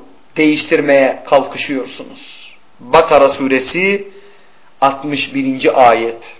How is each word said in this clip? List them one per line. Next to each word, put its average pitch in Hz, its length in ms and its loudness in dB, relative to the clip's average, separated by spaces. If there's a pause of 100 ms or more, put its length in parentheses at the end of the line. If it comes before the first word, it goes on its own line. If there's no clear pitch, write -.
(380)
değiştirmeye 147 880 2
kalkışıyorsunuz? - 1300 -4 (220)
Bakara 139 500 2
suresi 139 800 -4 (760)
altmış 135 520 -4
birinci 131 400 -2
ayet. 117 680 0